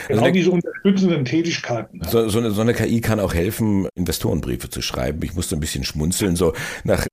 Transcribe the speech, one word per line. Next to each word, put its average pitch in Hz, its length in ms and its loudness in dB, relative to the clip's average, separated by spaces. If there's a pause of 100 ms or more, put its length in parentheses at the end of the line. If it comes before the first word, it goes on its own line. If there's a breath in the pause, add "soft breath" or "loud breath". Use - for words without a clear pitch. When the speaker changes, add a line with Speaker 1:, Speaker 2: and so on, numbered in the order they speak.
Speaker 1:
Genau 107 160 2
Speaker 2:
eine - 80 6
Speaker 1:
diese 180 180 4
unterstützenden 180 720 2
Tätigkeiten. 123 800 -4
Speaker 2:
So, 113 220 2
so 101 100 2
eine, 117 120 2
so 101 100 0
eine 113 140 4
K 113 100 0
I 113 160 2
kann 110 180 0
auch 95 140 0
helfen, 98 640 0
Investorenbriefe 78 720 -2
zu - 140 -8
schreiben. 69 400 -4
Ich 67 120 -6
musste 87 200 -4
ein 76 60 -2
bisschen 69 240 -4
schmunzeln, 85 500 0
so 85 180 2 (300 loud breath)
nach - 300 0